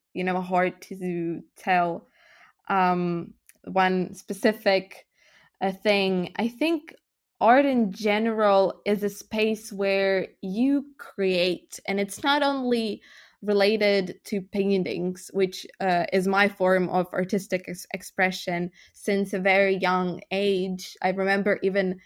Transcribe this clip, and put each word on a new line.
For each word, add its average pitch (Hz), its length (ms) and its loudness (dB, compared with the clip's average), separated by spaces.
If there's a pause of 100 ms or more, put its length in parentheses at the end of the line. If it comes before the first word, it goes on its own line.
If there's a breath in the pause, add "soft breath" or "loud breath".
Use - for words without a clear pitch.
(120)
you 180 100 -6
know, 185 180 -2
hard 180 420 0
to 175 600 -6 (140)
tell, 175 520 -2 (600 soft breath)
um, 180 640 2 (320)
one 185 500 0
specific, 196 920 -2 (560 soft breath)
uh, 190 100 0
thing. 190 640 0
I 233 120 -2
think 302 460 -4 (460)
art 247 240 6
in 240 280 0
general 214 920 2
is 208 180 0
a 202 60 0
space 220 640 -4
where 196 540 0 (160)
you 262 440 0 (120)
create, 185 880 -2
and 196 120 -2
it's 202 240 -6
not 285 200 2
only 247 580 0 (400 soft breath)
related 202 840 2
to 202 160 -4
paintings, 185 920 -2
which, 190 340 -2 (140)
uh, 175 320 0
is 190 140 2
my 196 220 4
form 185 400 2
of 180 240 0
artistic 185 560 -4
ex-, 180 260 -14
expression 180 760 -4 (240 soft breath)
since 196 380 -2
a 202 60 -2
very 190 380 4
young 180 440 0 (100)
age. 190 720 -2
I 185 80 2
remember 196 520 0
even 190 440 0